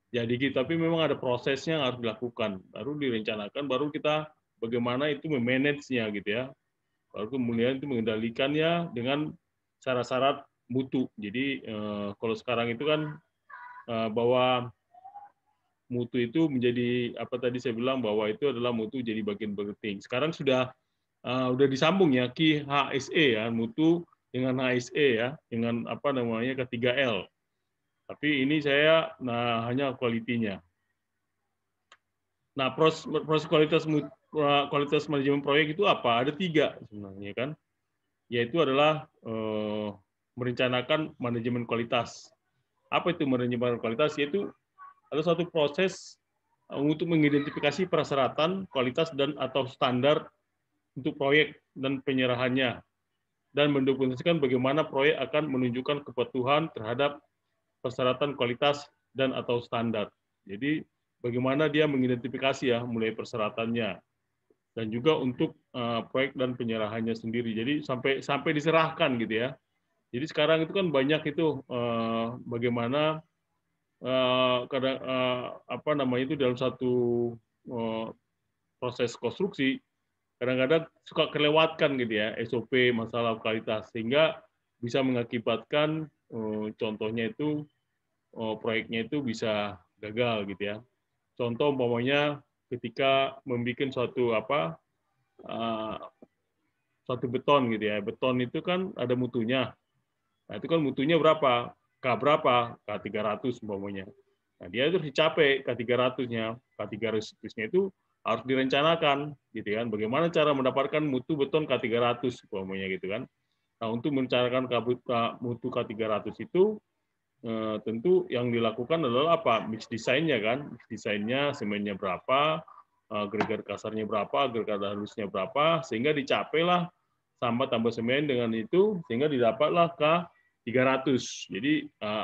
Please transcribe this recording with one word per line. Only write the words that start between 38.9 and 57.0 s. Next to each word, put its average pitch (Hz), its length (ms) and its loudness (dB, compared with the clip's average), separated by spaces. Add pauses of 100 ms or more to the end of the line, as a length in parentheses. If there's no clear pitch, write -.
eh, 107 640 -4 (480)
merencanakan 127 800 0
manajemen 120 480 -2
kualitas. 117 640 -4 (640)
Apa 170 160 2
itu 151 160 -2
manajemen 123 560 0
kualitas? 131 320 0
Yaitu 143 400 -2 (560)
adalah 156 240 2
suatu 170 160 -2
proses, 165 720 -2 (480)
eh, - 80 -6
untuk 156 320 0
mengidentifikasi 147 800 2
persyaratan, 151 800 0
kualitas, 131 480 0
dan 143 240 0
atau 131 240 -2
standar 135 640 2 (640)
untuk 135 240 -6
proyek 139 400 2 (160)
dan 135 280 -4
penyerahannya, 127 800 0 (720)
dan 143 200 4
mendokumentasikan 135 640 2
bagaimana 131 480 2
proyek 139 360 2
akan 151 280 -2
menunjukkan 127 560 -2
kepatuhan 131 680 0
terhadap 131 440 -2 (640)